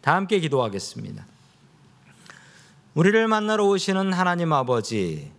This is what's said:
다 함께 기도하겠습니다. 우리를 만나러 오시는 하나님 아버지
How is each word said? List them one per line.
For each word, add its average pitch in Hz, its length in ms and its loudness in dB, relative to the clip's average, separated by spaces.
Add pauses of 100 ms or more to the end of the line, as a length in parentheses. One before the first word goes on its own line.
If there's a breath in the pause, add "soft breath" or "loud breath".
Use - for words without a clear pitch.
다 151 140 2
함께 196 240 0
기도하겠습니다. 120 840 -4 (1700 loud breath)
우리를 208 340 4
만나러 214 380 0
오시는 190 480 0
하나님 175 400 0
아버지 107 840 -2